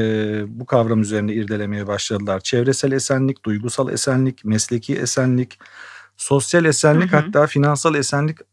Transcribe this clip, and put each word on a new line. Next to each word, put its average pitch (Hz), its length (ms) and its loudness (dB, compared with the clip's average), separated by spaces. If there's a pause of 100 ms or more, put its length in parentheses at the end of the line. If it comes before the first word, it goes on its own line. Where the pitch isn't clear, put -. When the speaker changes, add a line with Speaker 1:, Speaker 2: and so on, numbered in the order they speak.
(600)
Speaker 1:
bu 123 60 -10
kavram 113 360 2
üzerine 104 320 -2
irdelemeye 104 540 -4
başladılar. 101 520 -2
Çevresel 131 520 0
esenlik, 135 540 -2
duygusal 113 440 -2
esenlik, 131 560 -2
mesleki 110 500 -2
esenlik, 127 640 -2 (640)
sosyal 160 440 2
esenlik, 160 460 4
Speaker 2:
Hı 156 60 4
hı. 147 40 4
Speaker 1:
hatta 151 260 2
finansal 147 480 0
esenlik 147 420 -2 (160)